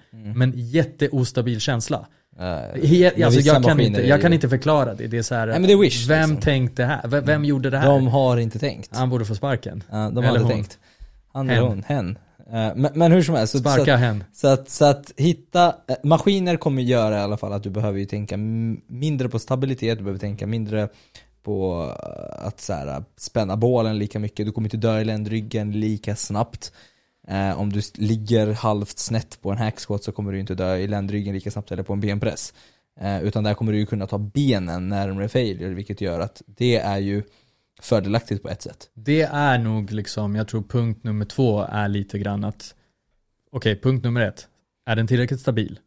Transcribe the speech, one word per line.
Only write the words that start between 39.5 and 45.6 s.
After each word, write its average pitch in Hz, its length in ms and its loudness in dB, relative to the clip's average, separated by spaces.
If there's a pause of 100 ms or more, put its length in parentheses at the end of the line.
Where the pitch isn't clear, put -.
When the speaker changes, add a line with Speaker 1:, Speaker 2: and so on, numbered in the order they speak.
Speaker 2:
nog 110 340 -2
liksom, 104 440 -4
jag 107 120 -2
tror 110 140 -4
punkt 117 420 -2
nummer 107 200 -4
två 107 380 0
är 104 260 -2
lite 101 300 -4
grann 101 260 -4
att, - 300 -10 (800)
okej, 110 300 -2
punkt 131 220 0
nummer 120 160 0
ett, - 260 -4 (400)
är 113 100 -2
den 113 100 2
tillräckligt 123 340 0
stabil? 104 460 -2